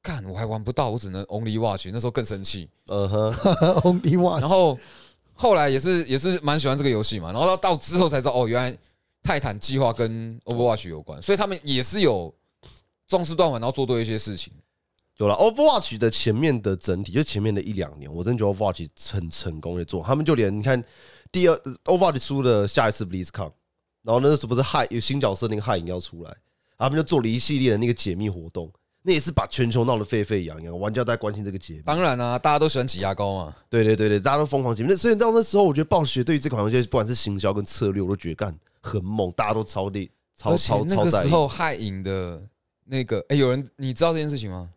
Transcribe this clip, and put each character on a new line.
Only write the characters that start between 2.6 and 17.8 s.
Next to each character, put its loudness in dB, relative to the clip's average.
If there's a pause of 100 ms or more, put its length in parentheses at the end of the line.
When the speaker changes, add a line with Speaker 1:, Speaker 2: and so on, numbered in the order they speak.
Speaker 2:
嗯 0
哼。 0 (220)
Speaker 3:
<laughs> 4
Only 4
Watch。 2
Speaker 1:
然 -2
后 4 (560)
后 4
来 4
也 2
是， 0
也 0
是 0
蛮 0
喜 0
欢 0
这 -2
个 2
游 2
戏 -2
嘛， -8
然 -4
后 4
到， 4
到 0
之 -2
后 4
才 0
知 -2
道， 2
哦， 2
原 0
来 -4 (440)
泰 0
坦 -4
计 -2
划 2
跟 -4
Overwatch 0
有 -12
关， -16
所 0
以 2
他 0
们 -6
也 0
是 0
有 2 (760)
壮 2
士 -4
断 4
腕， -2
然 -2
后 -4
做 0
对 0
一 -2
些 -4
事 -4
情。 -10 (680)
Speaker 2:
有 2
啦， 4
Overwatch 2
的 2
前 0
面 0
的 0
整 -4
体， -8
就 0
前 -2
面 0
的 -2
一 -8
两 -8